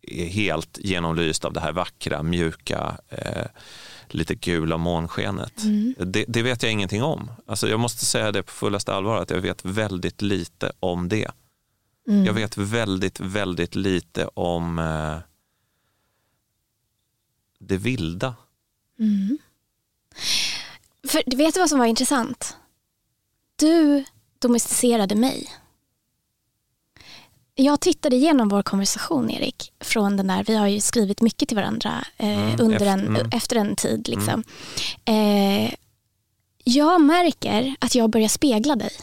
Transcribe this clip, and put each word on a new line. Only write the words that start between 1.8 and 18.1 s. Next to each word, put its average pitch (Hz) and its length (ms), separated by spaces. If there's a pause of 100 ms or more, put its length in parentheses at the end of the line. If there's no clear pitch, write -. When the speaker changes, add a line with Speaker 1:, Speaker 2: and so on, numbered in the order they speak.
Speaker 1:
mjuka, 80 760 (120)
eh, - 360 (640)
lite 80 260
gula 82 420
månskenet. 85 880
Speaker 2:
Mm. 214 360
Speaker 1:
Det, 95 280
det 117 140
vet 120 220
jag 117 80
ingenting 104 320
om. - 280 (160)
Alltså, 104 220
jag 110 100
måste 120 260
säga 110 260
det 101 120
på - 80
fullaste 101 420
allvar 98 280
att 90 80
jag 90 120
vet 95 240
väldigt 95 560
lite 98 580
om 87 300
det. 107 220 (760)
Speaker 2:
Mm. 202 160
Speaker 1:
Jag 107 80
vet 107 240
väldigt, 101 600
väldigt 92 560
lite 95 580
om, 85 460
eh, 78 380 (2500)
det 95 180
vilda. 107 580 (640)